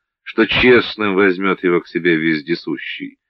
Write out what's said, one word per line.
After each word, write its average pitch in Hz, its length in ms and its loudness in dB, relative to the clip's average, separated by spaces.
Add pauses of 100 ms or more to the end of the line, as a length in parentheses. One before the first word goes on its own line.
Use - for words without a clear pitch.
(240)
что - 200 0
честным 107 680 2
возьмёт 95 480 0
его 87 200 0
к - 40 -14
себе 85 300 0
вездесущий? 78 1000 -6 (100)